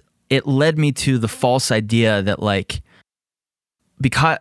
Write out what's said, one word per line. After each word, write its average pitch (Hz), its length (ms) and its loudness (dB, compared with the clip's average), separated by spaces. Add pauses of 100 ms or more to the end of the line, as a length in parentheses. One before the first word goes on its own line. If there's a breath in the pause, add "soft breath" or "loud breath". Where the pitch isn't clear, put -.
(300)
it 135 180 0
led 147 300 2
me 147 160 2
to 131 240 0
the 113 100 0
false 127 420 0
idea 110 520 2
that, 98 200 -2
like, 101 400 -2 (1200 soft breath)
becau-, 135 400 0